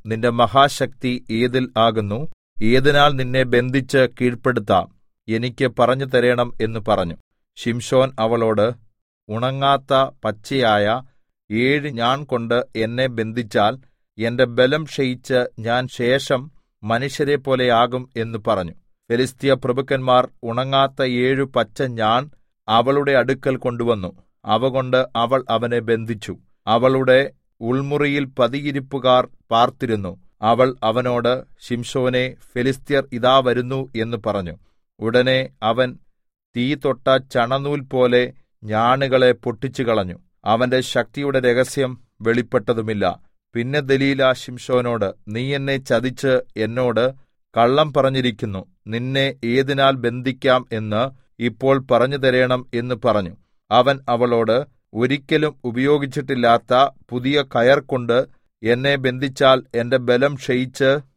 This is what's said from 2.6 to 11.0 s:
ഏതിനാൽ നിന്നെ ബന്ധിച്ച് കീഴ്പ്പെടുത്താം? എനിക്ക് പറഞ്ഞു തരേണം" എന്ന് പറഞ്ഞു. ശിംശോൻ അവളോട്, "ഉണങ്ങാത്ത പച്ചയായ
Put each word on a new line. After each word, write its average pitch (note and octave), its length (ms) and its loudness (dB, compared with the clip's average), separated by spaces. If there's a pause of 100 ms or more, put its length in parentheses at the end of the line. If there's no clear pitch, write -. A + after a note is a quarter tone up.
ഏതിനാൽ C#3+ 460 4
നിന്നെ C3 340 0
ബന്ധിച്ച് B2+ 640 2 (140)
കീഴ്പ്പെടുത്താം? A#2 720 0 (340)
എനിക്ക് A#2+ 500 -2
പറഞ്ഞു C3 260 2
തരേണം" B2 560 2
എന്ന് A2 260 -2
പറഞ്ഞു. F#2+ 280 0 (400)
ശിംശോൻ B2+ 640 0
അവളോട്, A2+ 680 0 (420)
"ഉണങ്ങാത്ത C3+ 840 0 (140)
പച്ചയായ A2 760 0 (500)